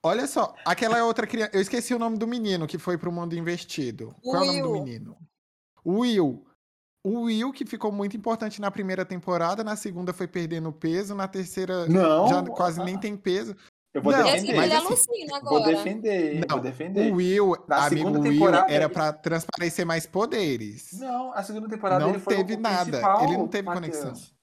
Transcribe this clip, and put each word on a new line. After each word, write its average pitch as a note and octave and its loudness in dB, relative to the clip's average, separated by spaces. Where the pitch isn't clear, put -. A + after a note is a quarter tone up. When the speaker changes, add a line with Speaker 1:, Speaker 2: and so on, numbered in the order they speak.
Speaker 1:
olha A3 0
só, A#3+ 0
aquela A3 2
é A#3 4
outra A#3 0
criança, A3 -4
eu F#3+ 4
esqueci A#3 -2
o A#3+ -2
nome A#3 -2
do A3 -2
menino G#3 -2
que F3 -8
foi F3 -4
pro F3 -4
mundo E3+ -6
invertido. E3 -6
Qual B3+ -2
é - 2
o - 4
nome - 0
do C5 -2
Speaker 2:
Will. - -2
Speaker 1:
menino? - -12
Will. F#3+ 2
O A3+ 0
Will, A#3 0
que C4 -8
ficou G#3+ -4
muito G3+ -4
importante A3 -4
na G3+ -2
primeira F#3 -4
temporada, F3+ -2
na G#3+ -4
segunda F3+ -6
foi F3+ -6
perdendo E3 -6
peso, F3+ -4
na G3 -4
terceira F#3 -4
Speaker 3:
Não. E3 6
Speaker 1:
já F3+ 4
quase F3 -2
Speaker 3:
Ah. F#3 -2
Speaker 1:
nem F#3 -4
tem G#3 -6
peso. G3+ -2
Speaker 3:
Eu C#3 -4
vou - 6
Speaker 1:
Não, C#4 6
Speaker 2:
Eu A#3+ 6
Speaker 3:
defender. - 4
Speaker 2:
sei - -4
que - 0
Speaker 1:
mas E4 6
Speaker 2:
ele D#4 4
Speaker 1:
assim, D#4+ 2
Speaker 2:
alucina G4 -2
Speaker 3:
Vou G3+ 2
Speaker 2:
agora. D#3+ 4
Speaker 3:
defender, F3+ -2
Speaker 1:
Não, E3 -2
Speaker 3:
vou C#3+ 0
defender. F3+ -2
Speaker 1:
o F#3+ 0
Will, F#3 4
Speaker 3:
Na D3 4
Speaker 1:
amigo, C#3+ 4
Speaker 3:
segunda D3+ 2
Speaker 1:
o - 2
Will D3 4
Speaker 3:
temporada, D3+ 6
Speaker 1:
era D3+ 4
Speaker 3:
ele D3+ -2
Speaker 1:
pra D#3 0
transparecer E3 -2
mais E3 -2
poderes. D3 -4
Speaker 3:
Não, B3+ -6
a G#3+ -4
segunda G#3+ -8
temporada G3+ 2
Speaker 1:
Não F3 4
Speaker 3:
ele G3+ -2
foi G3 0
Speaker 1:
teve G3 0
Speaker 3:
o A3 -4
Speaker 1:
nada, G3 0
Speaker 3:
principal, F#3+ 4
Speaker 1:
ele F#3 2
não A3+ 0
teve G#3 -4
Speaker 3:
Matheus. E3+ -6
Speaker 1:
conexão. C3+ -8